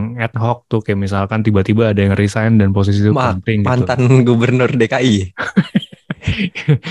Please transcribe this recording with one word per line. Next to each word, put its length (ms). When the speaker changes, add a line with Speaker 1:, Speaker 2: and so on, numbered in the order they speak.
Speaker 1:
ad 200
hoc 320
tuh, 160
kayak 160
misalkan 400
tiba-tiba 480
ada 100
yang 140
resign 480
dan 80
posisi 320
itu 80
Speaker 2:
Ma-, 240
Speaker 1:
penting 320
gitu. 80
Speaker 2:
mantan 260
gubernur 460
D 160
K 160
I. 320
Speaker 1:
<laughs> 640